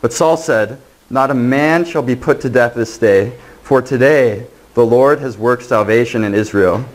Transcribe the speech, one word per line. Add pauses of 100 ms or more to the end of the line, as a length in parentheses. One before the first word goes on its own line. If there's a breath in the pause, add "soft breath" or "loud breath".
But
Saul
said, (320 soft breath)
"Not
a
man
shall
be
put
to
death
this
day, (300 loud breath)
for
today (300 soft breath)
the
Lord
has
worked
salvation
in
Israel." (100)